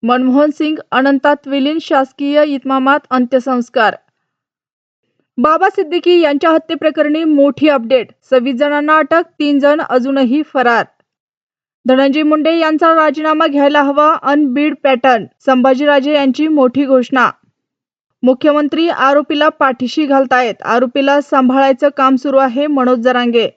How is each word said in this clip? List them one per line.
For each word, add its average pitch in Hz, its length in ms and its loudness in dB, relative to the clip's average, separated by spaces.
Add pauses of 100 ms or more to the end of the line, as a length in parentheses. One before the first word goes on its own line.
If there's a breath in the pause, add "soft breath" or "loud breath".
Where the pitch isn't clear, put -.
मनमोहन 254 480 0
सिंग 311 260 -6 (140)
अनंतात 277 460 0 (100)
विलीन, 277 340 -2
शासकीय 285 640 -2
इतमामात 269 540 -2 (100)
अंत्यसंस्कार. 254 840 -2 (1400)
बाबा 311 300 2
सिद्दीकी 349 520 0
यांच्या 302 300 0
हत्येप्रकरणी 320 760 -2
मोठी 285 440 2
अपडेट, 247 420 0 (200)
सव्वीस 254 240 0
जणांना 294 420 0
अटक, 311 260 0 (160)
तीन 294 200 0
जण 285 220 2
अजूनही 269 600 -2
फरार. 240 440 -2 (1000)
धनंजय 277 340 2
मुंडे 311 360 0
यांचा 320 360 0
राजीनामा 311 520 0
घ्यायला 285 360 0
हवा, 294 400 0
अनबीड 294 600 0
पॅटर्न, 247 420 0 (220)
संभाजीराजे 269 680 2
यांची 277 340 0
मोठी 277 360 0
घोषणा. 254 460 0 (920)
मुख्यमंत्री 294 680 0
आरोपीला 294 600 0
पाठीशी 277 580 -2
घालतायत, 254 560 0
आरोपीला 269 580 0
सांभाळायचं 269 760 0
काम 269 200 2
सुरू 269 200 -2
आहे, 269 300 0
मनोज 254 320 0
जरांगे. 240 580 0